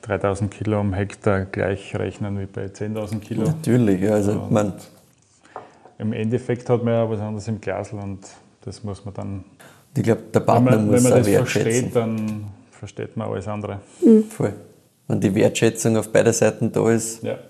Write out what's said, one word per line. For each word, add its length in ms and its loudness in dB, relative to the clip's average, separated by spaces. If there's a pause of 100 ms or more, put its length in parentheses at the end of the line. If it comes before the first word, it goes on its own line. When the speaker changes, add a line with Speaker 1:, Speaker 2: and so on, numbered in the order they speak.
Speaker 1:
dreitausend 480 -2
Kilo 300 -2
am 140 -2
Hektar 500 0
gleich 500 -4
rechnen 460 -6
wie 60 -8
bei 220 -10
zehntausend 540 -8
Kilo. 220 -6
Speaker 2:
Natürlich, 560 2
ja, 140 2
also, 180 2
Speaker 1:
Und 180 -4
Speaker 2:
man 220 2 (1300)
Speaker 1:
im 160 -4
Endeffekt 560 -2
hat 120 2
man 120 2
ja 160 2
was 100 -4
anderes 260 -8
im 140 -6
Glasl 360 -6
und 240 -10 (440)
das 180 -14
muss 220 -10
man 80 -12
dann, 320 -10 (500)
Speaker 2:
ich 80 -2
glaub, 300 0
der 80 4
Speaker 1:
wenn 60 -2
Speaker 2:
Partner 300 4
Speaker 1:
man, 100 2
Speaker 2:
muss 100 4
Speaker 1:
wenn 60 4
man 100 6
Speaker 2:
auch 60 6
Speaker 1:
das 80 4
Speaker 2:
wertschätzen. 460 2
Speaker 1:
versteht, 240 0
dann 480 -2 (260)
versteht 480 -12
man 120 -6
alles 160 -6
andere. 340 -8 (240)
Speaker 3:
Mhm. 200 8
Speaker 2:
Voll. 300 -4 (520)
Wenn 140 -2
die 140 2
Wertschätzung 640 2
auf 120 -4
beider 220 4
Seiten 400 0
da 180 2
ist, 320 0
Speaker 1:
Ja. 140 -6 (140)